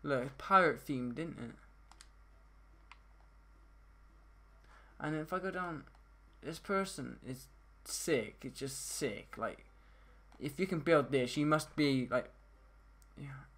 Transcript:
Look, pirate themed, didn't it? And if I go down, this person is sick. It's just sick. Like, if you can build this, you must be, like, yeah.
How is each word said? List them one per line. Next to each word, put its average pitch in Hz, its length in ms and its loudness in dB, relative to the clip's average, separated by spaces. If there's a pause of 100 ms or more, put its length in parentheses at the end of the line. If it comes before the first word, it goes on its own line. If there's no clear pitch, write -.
Look, 135 360 -2
pirate 175 480 6
themed, 123 300 -2
didn't 165 240 -6
it? 113 160 -10 (3500)
And 151 200 -2
if 156 160 -4
I 185 60 -2
go 185 120 -2
down, 180 320 -4 (580)
this 160 160 -8
person 190 680 -4
is 127 200 -10 (360)
sick. - 600 0
It's - 160 -10
just 135 260 -8
sick. - 500 -6
Like, - 280 -6 (760)
if 143 180 -6
you 185 100 2
can 180 120 0
build 147 320 6
this, 127 240 2
you 147 100 2
must 151 300 2
be, 135 340 4
like, 131 220 0 (840)
yeah. 135 260 -12 (140)